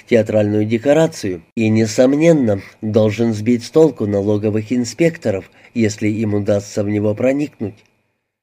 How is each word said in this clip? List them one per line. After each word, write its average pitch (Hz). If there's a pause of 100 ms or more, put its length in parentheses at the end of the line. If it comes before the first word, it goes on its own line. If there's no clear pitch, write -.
театральную 107
декорацию 117 (100)
и, 110
несомненно, 127 (220)
должен 110
сбить 113
с -
толку 156
налоговых 104
инспекторов, 120 (220)
если 107
им 107
удастся 104
в 101
него 104
проникнуть. 131 (680)